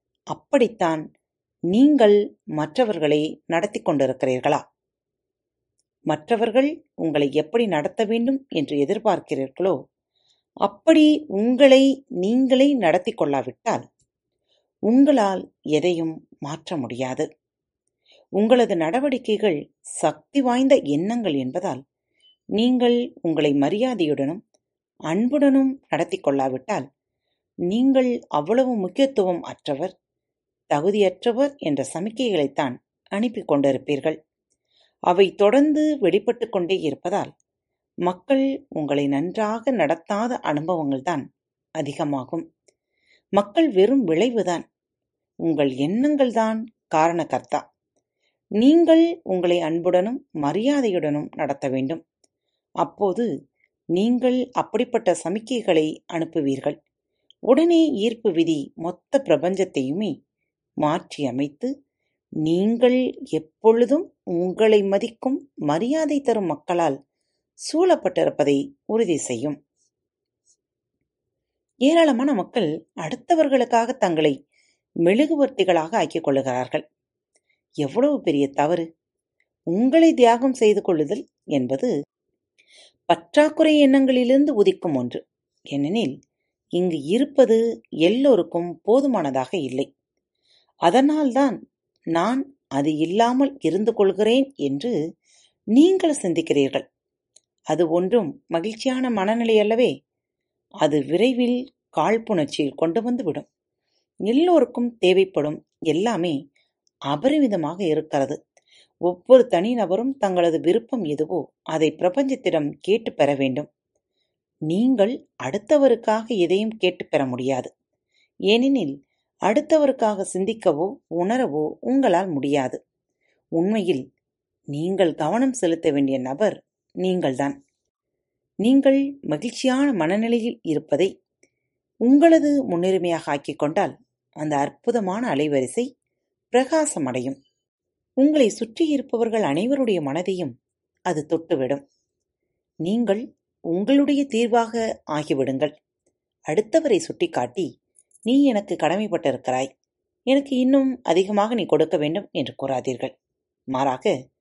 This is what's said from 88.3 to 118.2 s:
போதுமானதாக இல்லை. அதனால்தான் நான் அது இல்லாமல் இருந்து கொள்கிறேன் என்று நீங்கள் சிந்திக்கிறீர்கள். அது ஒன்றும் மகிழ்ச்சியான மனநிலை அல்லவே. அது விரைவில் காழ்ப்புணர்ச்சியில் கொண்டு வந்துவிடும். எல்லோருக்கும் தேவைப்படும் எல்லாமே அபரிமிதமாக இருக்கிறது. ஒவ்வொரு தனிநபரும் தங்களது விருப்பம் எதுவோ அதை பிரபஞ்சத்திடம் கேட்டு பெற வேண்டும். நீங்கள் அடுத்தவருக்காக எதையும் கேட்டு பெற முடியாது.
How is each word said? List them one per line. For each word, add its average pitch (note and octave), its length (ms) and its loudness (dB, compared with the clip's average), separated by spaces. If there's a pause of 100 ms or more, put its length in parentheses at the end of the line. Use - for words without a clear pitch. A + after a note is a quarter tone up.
போதுமானதாக G3 760 0
இல்லை. C3 380 -6 (800)
அதனால்தான் C4+ 920 2 (320)
நான் F#3+ 640 -2
அது D3 300 -2
இல்லாமல் A#3 640 0
இருந்து G3+ 340 -2
கொள்கிறேன் G#3+ 600 0
என்று D3+ 640 -4 (480)
நீங்கள் D#4+ 520 4
சிந்திக்கிறீர்கள். D#3 680 0 (760)
அது D#3 280 -2
ஒன்றும் F#3 560 -2
மகிழ்ச்சியான A#3+ 640 -4
மனநிலை A3 480 0
அல்லவே. G#3 460 2 (640)
அது D3+ 360 -2
விரைவில் B3 680 0 (220)
காழ்ப்புணர்ச்சியில் E3 800 -2
கொண்டு E3 280 -2
வந்துவிடும். A#3 480 -6 (640)
எல்லோருக்கும் B3 800 2
தேவைப்படும் F3+ 720 2 (120)
எல்லாமே E3 720 -2 (560)
அபரிமிதமாக F#3 800 0
இருக்கிறது. D3+ 640 -2 (520)
ஒவ்வொரு G3+ 520 4
தனிநபரும் G#3+ 680 -2
தங்களது E3+ 420 0
விருப்பம் G#3 440 -2
எதுவோ D3+ 480 -6 (100)
அதை D#3 300 -2
பிரபஞ்சத்திடம் F3+ 880 -2
கேட்டு A3 320 -2
பெற C#3+ 220 2
வேண்டும். C3+ 380 -4 (840)
நீங்கள் G#3+ 680 0 (140)
அடுத்தவருக்காக A3+ 840 0
எதையும் G#3 500 0
கேட்டு F3+ 300 -2
பெற C#3 200 -2
முடியாது. B2+ 500 -4 (600)